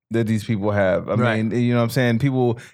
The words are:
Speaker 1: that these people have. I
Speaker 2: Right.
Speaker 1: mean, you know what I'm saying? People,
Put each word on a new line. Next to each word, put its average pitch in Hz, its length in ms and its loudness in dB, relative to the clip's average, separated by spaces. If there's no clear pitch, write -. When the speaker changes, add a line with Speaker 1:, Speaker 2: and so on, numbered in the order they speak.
Speaker 1:
that 113 160 0
these 107 180 -2
people 104 280 -2
have. 95 360 0
I 98 60 -2
Speaker 2:
Right. 110 280 0
Speaker 1:
mean, 113 160 -2
you 120 140 2
know 120 60 2
what 117 60 2
I'm 113 40 -2
saying? 120 300 0
People, 127 400 0